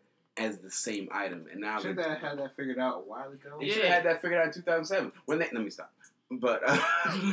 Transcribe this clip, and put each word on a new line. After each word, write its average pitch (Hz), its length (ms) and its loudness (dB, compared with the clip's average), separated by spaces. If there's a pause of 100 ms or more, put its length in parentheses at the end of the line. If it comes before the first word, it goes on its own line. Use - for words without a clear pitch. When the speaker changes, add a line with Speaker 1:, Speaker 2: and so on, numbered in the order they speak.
(360)
Speaker 1:
as 107 220 -2
the 92 120 -16
same 101 420 -4
item. 90 400 -4
And 92 80 -10
now 107 180 -4
Speaker 2:
Shouldn't 185 200 -2
Speaker 1:
they 175 40 0
Speaker 2:
that 156 160 -2
have 151 120 -6
had 143 80 -6
that 139 180 -6
figured 131 220 -4
out 127 180 0
a 98 120 -12
while 131 220 -10
ago? - 300 -16
Speaker 1:
They - 80 -2
shoulda 208 180 2
Speaker 3:
Yeah. 175 80 6
Speaker 1:
had 170 120 4
that 165 160 4
figured 175 180 2
out 165 80 6
in 151 60 -4
two 180 80 -10
thousand 165 240 2
seven 185 260 0 (140)
when 156 120 2
they, 165 140 0
let 117 100 -2
me 104 80 -4
stop. - 220 -14 (380)
But, 120 360 2
uh, 143 140 6 (260)
<laughs> 190 140 0
Speaker 3:
<laughs> - 0 - (120)